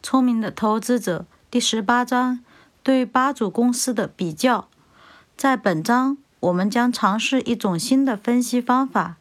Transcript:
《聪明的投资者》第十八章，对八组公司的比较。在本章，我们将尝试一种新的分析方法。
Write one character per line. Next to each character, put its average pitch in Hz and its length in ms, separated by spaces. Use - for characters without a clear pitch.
《聪 262 220
明 233 160
的 208 100
投 220 300
资 247 180
者》 180 280
第 240 100
十 220 220
八 240 240
章， 254 340
对 262 220
八 269 300
组 208 160
公 240 200
司 240 220
的 208 140
比 170 260
较。 233 360
在 262 220
本 170 240
章， 254 340
我 185 100
们 185 200
将 240 200
尝 214 300
试 262 220
一 233 120
种 185 240
新 269 240
的 247 140
分 240 260
析 247 200
方 262 260
法。 175 320